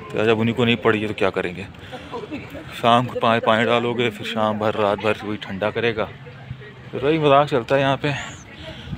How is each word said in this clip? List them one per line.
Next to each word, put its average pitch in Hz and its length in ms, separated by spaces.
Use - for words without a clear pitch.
तो 110 140
जब 110 140
उन्हीं 113 160
को 120 100
नहीं 117 120
पड़ी 107 240
है 107 60
तो 104 60
क्या 95 160
करेंगे? 90 380
शाम 120 240
को 120 140
पानी, 117 200
पानी 113 260
डालोगे, 120 440
फिर 107 180
शाम 107 320
भर 107 160
रात 104 240
भर 107 240
वही 104 160
ठंडा 101 320
करेगा, 110 340
फिर 123 140
वही 160 140
मजाक 147 280
चलता 139 280
है 143 60
यहाँ 135 160
पे। 147 120